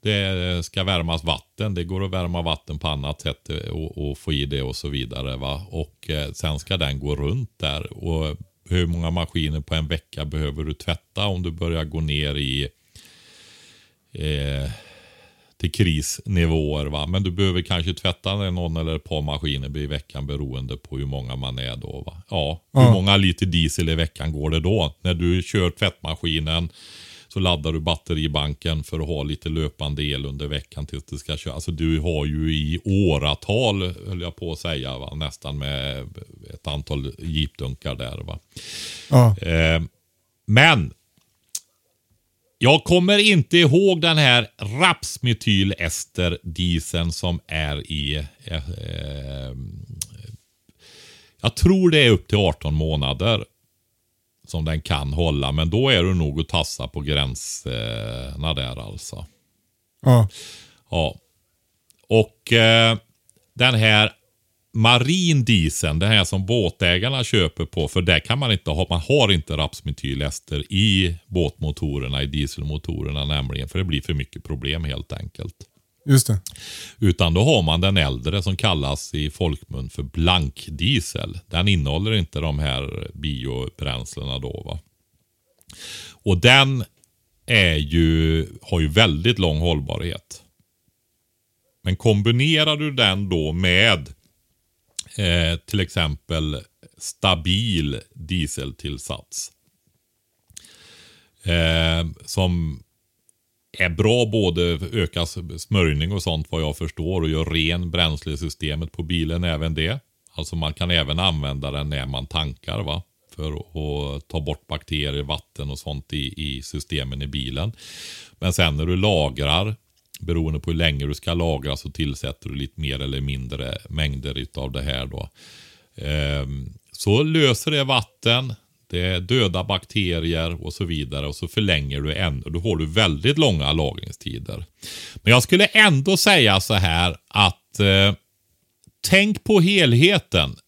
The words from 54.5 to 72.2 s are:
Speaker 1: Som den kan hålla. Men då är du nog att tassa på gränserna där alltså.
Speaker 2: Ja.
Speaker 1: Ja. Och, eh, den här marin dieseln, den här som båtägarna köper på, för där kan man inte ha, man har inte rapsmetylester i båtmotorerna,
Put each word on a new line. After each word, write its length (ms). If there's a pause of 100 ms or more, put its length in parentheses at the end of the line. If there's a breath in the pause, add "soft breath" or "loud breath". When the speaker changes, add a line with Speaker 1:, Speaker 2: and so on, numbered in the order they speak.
Speaker 1:
Som 140
den 180
kan 300
hålla. 400
Men 180
då 180
är 140
du 120
nog 260
att 80
tassa 400
på 120
gränserna 1500
där 220 (120)
alltså. 380 (760)
Speaker 2:
Ja. 260 (640 loud breath)
Speaker 1:
Ja. 260 (920)
Och, 440
eh, 460 (560)
den 200
här 380 (640)
marin 680
dieseln, 540
den 120
här 140
som 220
båtägarna 800
köper 400
på, 240
för 140
där 180
kan 180
man 140
inte 180
ha, 200
man 180
har 240
inte 240
rapsmetylester 1160
i 440 (100)
båtmotorerna, 960